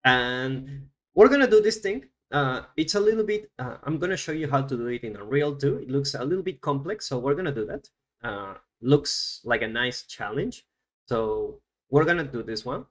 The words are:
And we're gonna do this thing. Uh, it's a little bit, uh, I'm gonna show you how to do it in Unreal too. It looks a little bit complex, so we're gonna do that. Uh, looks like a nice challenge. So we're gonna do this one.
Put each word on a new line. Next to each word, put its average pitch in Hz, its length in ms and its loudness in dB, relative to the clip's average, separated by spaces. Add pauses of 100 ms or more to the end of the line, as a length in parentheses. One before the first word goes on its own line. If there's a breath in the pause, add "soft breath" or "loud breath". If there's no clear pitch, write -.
And 127 840 0 (260)
we're 233 140 10
gonna 269 200 6
do 214 120 8
this 220 160 0
thing. 208 280 -6 (260)
Uh, 135 320 0 (140)
it's 156 160 -2
a 202 60 2
little 220 240 4
bit, 208 340 -2
uh, 127 260 -8
I'm 151 140 -2
gonna 180 200 -2
show - 140 -8
you 156 160 -4
how 135 140 2
to 135 160 -4
do 120 100 -4
it 123 160 -6
in 107 120 -8
Unreal 139 400 0
too. 139 220 0
It - 120 -10
looks 139 240 -2
a 117 100 -6
little 175 200 -2
bit 175 180 -8
complex, 147 460 -4
so 131 100 -4
we're 135 160 0
gonna 165 200 -2
do 110 120 -2
that. - 240 -10 (320)
Uh, 101 340 -8 (260)
looks - 600 0
like 117 180 0
a 110 60 -2
nice 120 360 -4
challenge. 127 640 -8 (400)
So 107 540 -2 (280)
we're 151 160 4
gonna 170 200 2
do 123 180 -8
this 110 220 -8
one. 131 260 -8